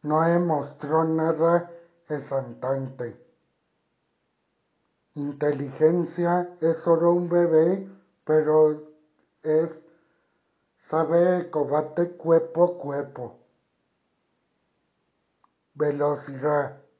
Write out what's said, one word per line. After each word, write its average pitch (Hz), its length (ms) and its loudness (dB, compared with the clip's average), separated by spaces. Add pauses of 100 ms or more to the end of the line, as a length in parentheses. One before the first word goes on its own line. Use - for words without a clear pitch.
No 151 200 0
demostró 160 800 0
nada 160 640 0 (380)
exaltante. 131 1120 -6 (2000)
Inteligencia 156 1400 -2
es 165 180 0
solo 170 340 4
un 175 160 0
bebé, 175 640 2 (340)
pero 156 580 4 (600)
es, 160 420 0 (920)
sabe 170 600 0
el 175 120 -8
combate 156 600 -2
cuerpo 165 520 2
a 175 140 -2
cuerpo. 139 580 -8 (2500)
Velocidad. 143 1040 -2 (200)